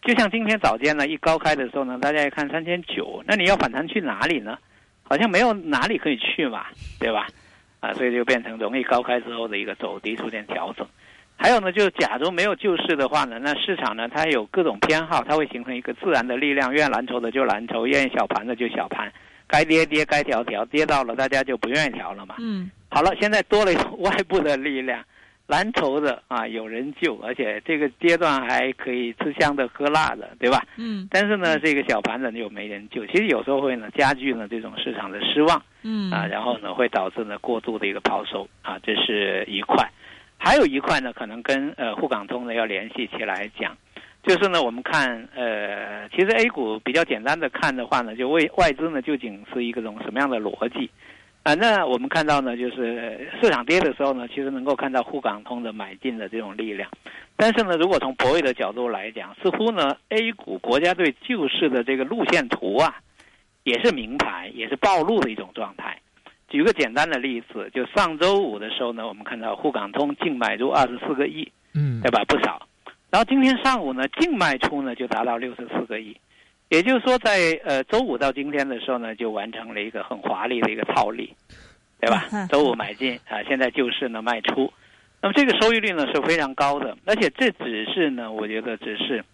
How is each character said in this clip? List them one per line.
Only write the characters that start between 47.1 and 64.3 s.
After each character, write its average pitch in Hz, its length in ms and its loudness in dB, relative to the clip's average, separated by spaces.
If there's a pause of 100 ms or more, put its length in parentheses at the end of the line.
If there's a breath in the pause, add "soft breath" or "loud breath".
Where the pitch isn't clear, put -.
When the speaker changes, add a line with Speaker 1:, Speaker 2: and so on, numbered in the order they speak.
Speaker 1:
单 147 160 0
的 151 100 -2
看 143 260 -2
的 120 120 -6
话 131 140 2
呢， 113 140 -6
就 127 140 -2
为 156 260 4
外 175 180 6
资 147 140 -4
呢 151 140 -2
究 147 160 -2
竟 104 340 -10
是 123 140 -2
一 117 60 -4
个 117 100 -6
种 107 220 -8
什 107 100 -8
么 120 60 -2
样 139 100 2
的 123 100 0
逻 107 300 -4
辑？ - 220 -6 (500 loud breath)
啊， 151 140 4
那 202 280 4
我 127 140 2
们 127 100 -2
看 160 160 2
到 147 160 4
呢， 127 160 -2
就 123 140 -2
是 120 580 -6 (140)
市 226 80 8
场 123 160 2
跌 165 140 4
的 160 160 2
时 - 80 0
候 139 100 4
呢， 123 140 -6
其 - 80 -12
实 139 160 -4
能 131 120 -6
够 139 120 2
看 135 160 -2
到 127 100 2
沪 135 180 -4
港 107 240 -4
通 120 200 -8
的 113 100 -8
买 98 220 -10
进 117 240 -4
的 101 100 -8
这 110 80 -6
种 104 180 -8
力 110 160 -6
量。 98 160 -8 (480 loud breath)
但 220 220 4
是 233 60 4
呢， 185 120 2
如 165 120 4
果 185 100 4
从 131 160 0
博 127 240 4
弈 170 40 4
的 131 120 2
角 104 180 -2
度 120 160 -2
来 104 220 -4
讲， 110 320 -14
似 190 80 4
乎 220 220 0
呢， 151 260 2 (120)
A 226 240 0
股 95 260 -8
国 120 200 2
家 175 140 4
队 170 220 2 (120)
救 196 200 0
市 160 200 0
的 127 160 2
这 135 140 0
个 131 60 0
路 131 220 -2
线 156 220 2
图 101 300 -2
啊， 151 180 4 (680 soft breath)
也 120 200 0
是 - 80 6
明 120 280 -4
牌， 92 340 -4